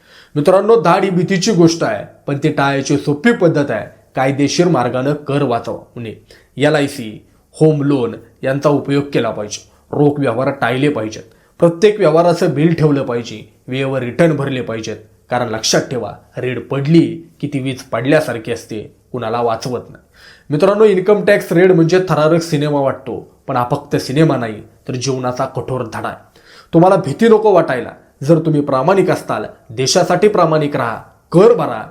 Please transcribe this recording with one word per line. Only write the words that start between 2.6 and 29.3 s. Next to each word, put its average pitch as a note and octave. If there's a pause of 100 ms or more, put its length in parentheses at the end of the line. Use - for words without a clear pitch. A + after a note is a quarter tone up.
सोपी D3
पद्धत D3
आहे G#2+ (300)
कायदेशीर C#3
मार्गानं B2+
कर C#3+
वाचवणे. A#2 (320)
एलआयसी, C#3 (260)
होम D3+
लोन B2+ (280)
यांचा C#3
उपयोग C#3+ (100)
केला A#2
पाहिजे. G#2 (240)
रोख D3
व्यवहार C3 (100)
टाळले C3
पाहिजेत. A2 (360)
प्रत्येक F3
व्यवहाराचं E3
बिल D#3+
ठेवलं C#3+
पाहिजे, A#2 (160)
वेळेवर C3+
रिटर्न D3+
भरले C3+
पाहिजेत, A2+ (340)
कारण B2
लक्षात A2
ठेवा, A2 (240)
रेड B2
पडली C#3 (100)
की E3+
ती C#3+
वीज C3
पडल्यासारखी A#2+
असते, G#2+ (160)
कुणाला A#2
वाचवत A#2
नाही. - (460)
मित्रांनो, G3
इन्कम G3+
टॅक्स G3+
रेड F3+
म्हणजे E3
थरारक D#3
सिनेमा D3
वाटतो, B2
पण C3
हा A#2+
फक्त C#3+
सिनेमा C#3
नाही, A2 (280)
तर B2+
जीवनाचा B2+
कठोर B2+ (100)
धडा A2
आहे. - (580)
तुम्हाला F3+
भीती A3
नको G#3+
वाटायला. C3 (320)
जर D#3
तुम्ही D#3
प्रामाणिक F3
असताल, A#2+ (260)